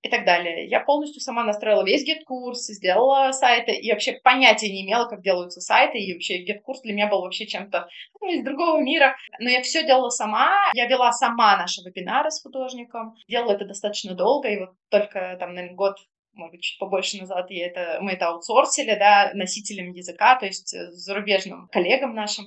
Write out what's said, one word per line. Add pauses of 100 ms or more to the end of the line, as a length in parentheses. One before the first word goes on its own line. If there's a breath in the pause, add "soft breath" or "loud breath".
и
так
далее.
Я
полностью
сама
настроила
весь
гид-курс,
сделала
сайты
и
вообще (100)
понятия
не
имела,
как
делаются
сайты,
и
вообще
гид-курс
для
меня
был
вообще
чем-то, (320 loud breath)
ну,
из
другого
мира. (240 loud breath)
Но
я
всё
делала
сама,
я
вела
сама
наши
вебинары
с
художником, (120)
делала
это
достаточно
долго,
и
вот (200)
только
там,
наверное,
год, (360)
может
быть,
чуть
побольше
назад
я
это,
мы
это
аутсорсили,
да,
носителям
языка,
то
есть,
э,
зарубежным
коллегам
нашим.